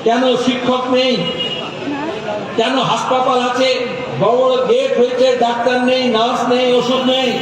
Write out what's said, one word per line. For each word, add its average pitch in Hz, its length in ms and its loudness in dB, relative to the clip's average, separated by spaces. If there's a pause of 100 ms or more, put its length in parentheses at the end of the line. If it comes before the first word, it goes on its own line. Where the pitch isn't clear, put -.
কেন 240 320 2
শিক্ষক 254 540 0
নেই? 254 240 2 (1400)
কেন 240 220 0
হাসপাতাল 254 600 0 (120)
আছে, 262 180 0 (520)
বড় 220 220 4
বড় 254 120 2 (140)
গেট 247 300 2
হয়েছে, 247 420 2
ডাক্তার 240 440 2
নেই, 254 240 2
নার্স 240 400 0
নেই, 247 240 2
ওষুধ 247 340 0
নেই? 254 240 2 (120)